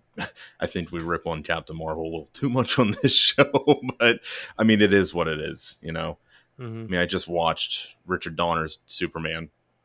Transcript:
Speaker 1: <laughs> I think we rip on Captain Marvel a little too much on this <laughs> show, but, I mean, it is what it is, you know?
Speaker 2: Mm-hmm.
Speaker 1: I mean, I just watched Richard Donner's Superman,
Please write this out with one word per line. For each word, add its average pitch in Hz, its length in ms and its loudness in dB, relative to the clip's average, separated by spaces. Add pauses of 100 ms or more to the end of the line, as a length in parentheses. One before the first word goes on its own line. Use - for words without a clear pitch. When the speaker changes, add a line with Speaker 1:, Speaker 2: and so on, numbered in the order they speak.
(180)
Speaker 1:
<laughs> - 420 -14
I 82 60 -2
think 82 260 -6
we 85 80 -6
rip 85 260 -4
on 80 160 -6
Captain 82 340 -6
Marvel 80 260 -6
a - 20 -6
little 82 280 -8
too 139 180 -4
much 123 280 0
on 104 240 4
this 135 100 4
<laughs> - 40 4
show, - 640 4 (180)
but, 120 220 4 (380)
I 110 60 4
mean, 110 180 8
it 98 100 6
is 95 220 6
what 82 140 0
it 76 120 -2
is, - 400 -10
you 80 120 -8
know? 80 260 -6 (420)
Speaker 2:
Mm-hmm. 113 200 -10
Speaker 1:
I 113 100 -12
mean, 90 100 2
I 87 60 2
just 87 220 -4
watched - 640 -2 (120)
Richard 85 300 -4
Donner's 82 500 -2
Superman, 80 640 -6 (340)